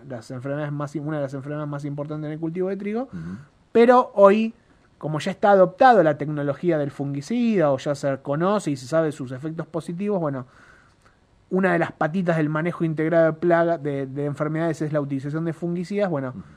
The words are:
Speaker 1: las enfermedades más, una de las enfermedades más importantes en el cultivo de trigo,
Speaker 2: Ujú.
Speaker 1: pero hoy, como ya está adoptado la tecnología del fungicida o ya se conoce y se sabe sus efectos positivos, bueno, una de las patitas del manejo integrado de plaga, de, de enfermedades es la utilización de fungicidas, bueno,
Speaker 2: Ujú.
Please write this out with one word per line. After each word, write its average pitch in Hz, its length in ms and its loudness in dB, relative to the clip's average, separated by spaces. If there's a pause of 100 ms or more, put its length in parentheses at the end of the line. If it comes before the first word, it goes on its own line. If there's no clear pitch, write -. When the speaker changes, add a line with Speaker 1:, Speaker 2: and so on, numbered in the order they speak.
Speaker 1:
las 117 220 -14
enfermedades 143 420 -6
más, 147 220 -8
una 151 240 -6
de 143 60 -4
las 131 100 -6
enfermedades 147 340 -8
más 143 160 -8
importantes 147 440 -8
en 151 40 -8
el 156 80 -10
cultivo 175 300 -4
de 202 60 -6
trigo, 208 260 -4
Speaker 2:
Ujú. 175 340 -12 (360)
Speaker 1:
pero 247 420 6
hoy, 208 400 6 (420)
como 151 220 -6
ya 185 140 -6
está 202 180 2
adoptado 196 520 6
la 151 140 4
tecnología 151 600 -2
del 143 120 -2
fungicida 156 840 0
o 131 60 0
ya 147 160 -2
se 139 280 -2
conoce 175 480 0
y 143 60 -2
se 123 100 -12
sabe 156 260 0
sus 135 200 -10
efectos 156 340 -8
positivos, 180 520 -4
bueno, 143 280 -4 (1040)
una 185 220 2
de 170 60 2
las 165 140 -2
patitas 170 460 -2
del 156 100 0
manejo 165 360 -2
integrado 160 420 2
de 160 80 2
plaga, 170 440 2
de, 139 280 -4
de 135 180 -6
enfermedades 156 580 -4
es 151 100 -4
la 151 80 0
utilización 143 440 -4
de 165 80 -4
fungicidas, 175 580 -4
bueno, 135 200 -4
Speaker 2:
Ujú. 98 100 -12 (160)